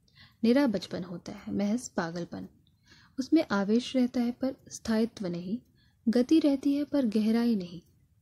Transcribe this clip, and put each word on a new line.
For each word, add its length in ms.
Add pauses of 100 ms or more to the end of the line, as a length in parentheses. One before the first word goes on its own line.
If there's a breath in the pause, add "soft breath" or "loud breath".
(440 soft breath)
निरा 240
बचपन 360
होता 280
है, 220
महज 360
पागलपन। 580 (720 soft breath)
उसमें 340
आवेश 440
रहता 260
है 120
पर 220 (160)
स्थायित्व 560
नहीं, 300 (500)
गति 320
रहती 340
है 120
पर 220
गहराई 480
नहीं। 260 (400)